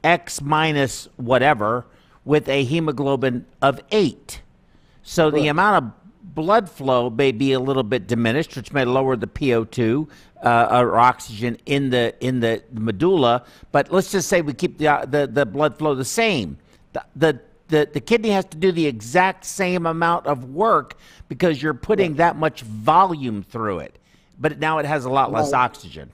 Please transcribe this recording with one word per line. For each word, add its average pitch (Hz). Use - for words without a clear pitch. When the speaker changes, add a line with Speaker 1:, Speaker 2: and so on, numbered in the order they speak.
Speaker 1:
X 170
minus 147
whatever 123
with 151
a 139
hemoglobin 139
of 139
eight. -
So 156
the 147
Speaker 2:
Correct. 147
Speaker 1:
amount 175
of 107
blood 190
flow 127
may 131
be 131
a 131
little 135
bit 107
diminished, 120
which -
may 135
lower 131
the 113
P 131
O 113
two, 120
uh, 117
or 113
oxygen 120
in 139
the, 120
in 127
the 113
medulla. 120
But 143
let's 185
just 190
say 175
we 147
keep -
the, 151
uh, 139
the, 139
the 139
blood 139
flow 151
the 131
same. 123
The, -
the, 143
the, 151
the 143
kidney 226
has 196
to 156
do 185
the 165
exact 143
same 180
amount 165
of 131
work 165
because 151
you're 151
putting 190
Speaker 2:
Right. 139
Speaker 1:
that 165
much 151
volume 127
through 104
it. -
But 147
now 156
it 143
has 143
a 127
lot 135
less 127
Speaker 2:
Right. 131
Speaker 1:
oxygen. 80